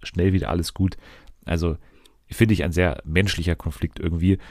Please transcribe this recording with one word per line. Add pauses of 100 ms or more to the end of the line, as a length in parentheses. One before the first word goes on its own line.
schnell
wieder
alles
gut. (480)
Also (520)
finde
ich
ein
sehr
menschlicher
Konflikt
irgendwie. (140)